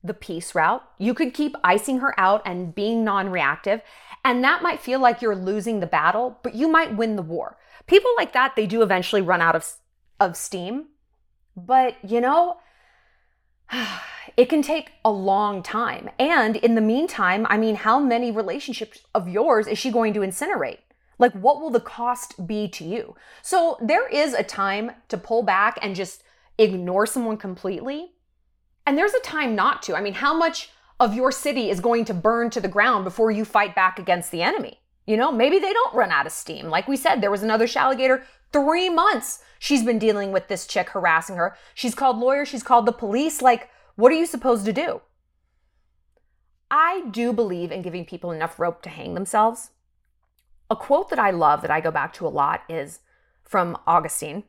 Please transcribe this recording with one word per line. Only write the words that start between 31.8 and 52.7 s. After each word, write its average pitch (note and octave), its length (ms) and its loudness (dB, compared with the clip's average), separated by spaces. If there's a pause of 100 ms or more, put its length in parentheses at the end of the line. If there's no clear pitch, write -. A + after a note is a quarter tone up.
going A#3 240 2
to A3 80 -6
burn A3+ 380 0
to A#3 100 -6
the G3+ 80 -4
ground G3+ 360 2
before A3 260 0
you G#3+ 160 -2
fight G3+ 280 0
back F#3 240 2
against F3 320 -2
the E3+ 120 -4
enemy? D#4 360 -2 (280)
You G#3+ 100 0
know, C4+ 160 2
maybe C4+ 260 4
they F#4+ 140 0
don't A#4 220 0
run G3+ 160 2
out C#3+ 160 0
of D#3+ 60 -10
steam. D3 340 -12
Like E3 200 0
we C#4 120 0
said, C4 240 0
there G3+ 80 2
was G3+ 120 0
another A3 240 2
Shaligator, C4 580 0 (280)
three E4 380 2
months E4+ 520 0 (160)
she's C#4 240 0
been A3+ 160 0
dealing G3+ 340 0
with F#3 160 -2
this F#3+ 180 -6
chick - 240 -2
harassing E3+ 460 2
her. F3 200 -2 (160)
She's A#3+ 220 -6
called B3+ 240 2
lawyers, C#4 300 0
she's A#3 140 -8
called A#3+ 220 6
the A#3 80 4
police. A#3+ 480 -2
Like, B3 300 4 (260)
what B3 160 8
are D#4+ 40 2
you E4 100 2
supposed A#3 400 0
to A3 80 0
do? - 260 -2 (1700)
I E4+ 400 2
do A#3 220 -2
believe F3+ 400 -2
in F3+ 80 -6
giving F3 240 -8
people F3 280 -10
enough D#3+ 260 -6
rope E3+ 240 -2
to F3 80 -16
hang - 240 -10
themselves. G#3+ 560 0 (1000)
A A3 80 -2
quote D#4+ 320 0
that - 100 -2
I G#3 120 2
love D#3 320 2
that - 80 -6
I D#3 100 0
go D#3+ 100 -2
back D#3 240 -4
to E3+ 120 -8
a - 20 -2
lot D3 400 -2
is D#3+ 320 -10 (440)